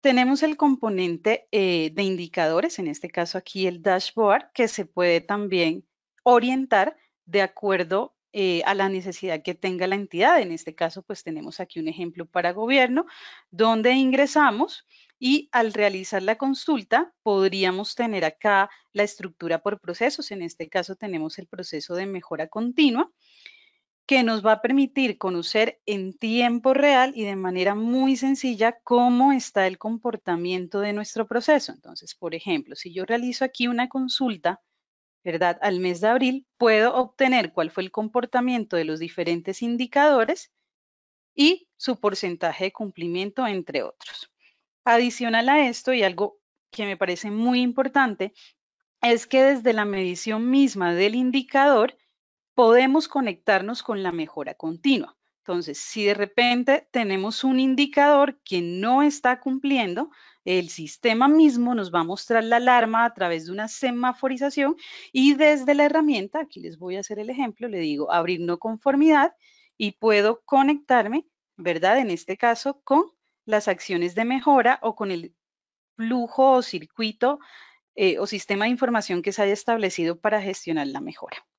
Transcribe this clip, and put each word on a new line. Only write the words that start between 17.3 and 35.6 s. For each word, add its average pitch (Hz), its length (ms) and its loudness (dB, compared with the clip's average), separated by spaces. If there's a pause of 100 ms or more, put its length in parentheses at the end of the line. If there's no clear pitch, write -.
tener 214 300 -4
acá 202 440 0 (220)
la 208 120 0
estructura 170 600 -6
por 202 160 -4
procesos. 233 520 -4
En 196 120 -10
este 165 240 -12
caso 185 280 -6
tenemos 165 440 -8
el 175 80 -18
proceso 175 480 -10
de 185 100 -6
mejora 170 420 -8
continua, 247 640 0 (960)
que 262 160 2
nos 220 240 0
va 220 60 4
a 220 100 2
permitir 262 560 0
conocer 190 720 -2
en 190 260 -6
tiempo 240 640 0
real 277 400 4
y 226 80 -6
de 202 120 -6
manera 185 380 -2
muy 247 440 0
sencilla 247 680 0
cómo 247 480 4
está 226 340 0
el 185 140 -4
comportamiento 185 1000 -6
de 208 120 -4
nuestro 208 320 -6
proceso. 247 460 0
Entonces, - 420 -20
por 165 220 -10
ejemplo, 165 400 -6
si 175 180 -16
yo 185 120 -8
realizo 240 400 -4
aquí 254 220 -4
una 247 220 -2
consulta, 240 720 -4 (600)
¿verdad? 175 400 -2